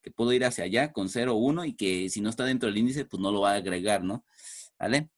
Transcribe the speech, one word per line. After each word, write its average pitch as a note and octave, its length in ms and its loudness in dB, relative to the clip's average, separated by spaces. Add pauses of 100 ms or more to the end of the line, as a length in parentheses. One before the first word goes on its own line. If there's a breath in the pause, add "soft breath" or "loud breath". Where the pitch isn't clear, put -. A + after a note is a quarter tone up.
que - 100 -18
puedo A#2+ 220 2
ir B2 140 4
hacia A#2 180 -2
allá A#2+ 300 0
con F#2+ 160 -2
cero, B2 240 0
uno D3 320 2
y B2+ 80 -6
que F#2+ 340 0
si G2+ 140 -4
no G#2+ 80 0
está B2 160 -2
dentro B2 240 0
del G#2 80 0
índice, C3 260 0
pues F#2 160 -8
no G2 100 0
lo G#2 120 2
va G2+ 100 6
a G2+ 40 4
agregar, F#2+ 460 0
¿no? G2+ 220 -6 (540 loud breath)
¿Vale? C#3+ 400 0